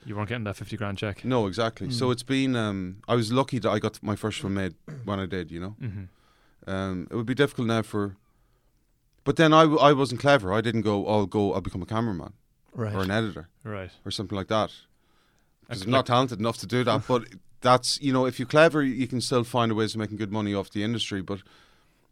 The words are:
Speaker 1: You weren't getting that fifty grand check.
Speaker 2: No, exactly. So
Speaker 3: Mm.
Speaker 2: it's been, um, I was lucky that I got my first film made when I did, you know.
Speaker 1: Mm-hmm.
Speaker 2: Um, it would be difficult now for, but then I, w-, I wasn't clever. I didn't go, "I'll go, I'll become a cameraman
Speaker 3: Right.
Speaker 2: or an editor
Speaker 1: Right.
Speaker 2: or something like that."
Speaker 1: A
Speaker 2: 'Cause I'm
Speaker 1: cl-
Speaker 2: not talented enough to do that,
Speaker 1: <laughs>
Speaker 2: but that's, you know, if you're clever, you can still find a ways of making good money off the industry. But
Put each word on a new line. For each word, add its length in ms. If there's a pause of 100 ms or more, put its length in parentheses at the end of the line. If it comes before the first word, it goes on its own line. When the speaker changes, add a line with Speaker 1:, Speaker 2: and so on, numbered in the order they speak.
Speaker 1:
You 100
weren't 140
getting 160
that 120
fifty 200
grand 200
check. 260
Speaker 2:
No, 240
exactly. 440
So 180
Speaker 3:
Mm. 40
Speaker 2:
it's 100
been, 320
um, 420 (100)
I 80
was 160
lucky 280
that 100
I 100
got 240
my 120
first 260
film 140
made 200 (300)
when 140
I 80
did, 240
you 80
know. 220
Speaker 1:
Mm-hmm. 880
Speaker 2:
Um, 400
it 60
would 100
be 100
difficult 320
now 160
for, 320 (1080)
but 120
then 180
I, 100
w-, 160
I 140
wasn't 280
clever. 320
I 80
didn't 200
go, 260
"I'll 200
go, 260
I'll 80
become 200
a 40
cameraman 480 (400)
Speaker 3:
Right. 220
Speaker 2:
or 80
an 80
editor 380 (140)
Speaker 1:
Right. 280 (140)
Speaker 2:
or 60
something 260
like 100
that." 240
Speaker 1:
A 1040
Speaker 2:
'Cause 80
I'm 60
Speaker 1:
cl- 120
Speaker 2:
not 80
talented 320
enough 200
to 80
do 160
that, 200
Speaker 1:
<laughs> 40
Speaker 2:
but 200 (340)
that's, 400
you 120
know, 120
if 140
you're 80
clever, 360
you 240
can 140
still 220
find 280
a 40
ways 180
of 60
making 180
good 140
money 220
off 180
the 120
industry. 380
But 200 (720)